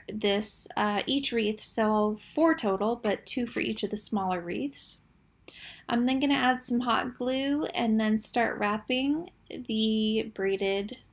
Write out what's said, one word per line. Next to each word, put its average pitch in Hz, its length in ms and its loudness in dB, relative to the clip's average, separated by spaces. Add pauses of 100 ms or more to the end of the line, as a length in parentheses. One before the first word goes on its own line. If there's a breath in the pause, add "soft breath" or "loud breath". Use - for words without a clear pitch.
(120)
this, 208 640 0
uh, 208 300 2
each 277 260 0
wreath, 220 300 0
so 214 580 2
four - 360 2
total, 208 400 0
but - 300 -2
two 247 200 -2
for - 140 -4
each 220 240 -2
of 202 80 -4
the 208 60 -2
smaller 185 440 0
wreaths. 214 600 -6 (840 loud breath)
I'm 240 180 2
then 262 140 2
gonna 277 140 4
add 254 300 2
some 240 160 0
hot 247 340 0
glue 269 520 0
and 220 340 2
then 214 180 2
start 226 400 0
wrapping 254 720 0 (200)
the 220 840 0
braided 196 640 -2 (160)